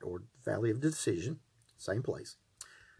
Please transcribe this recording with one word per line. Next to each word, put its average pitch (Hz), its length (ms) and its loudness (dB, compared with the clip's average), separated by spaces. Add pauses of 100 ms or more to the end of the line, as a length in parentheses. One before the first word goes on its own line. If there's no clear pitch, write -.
or 90 200 -4 (200)
Valley 110 280 2
of 120 100 0
Decision, 139 580 2 (380)
same 107 240 0
place. 65 360 -4 (640)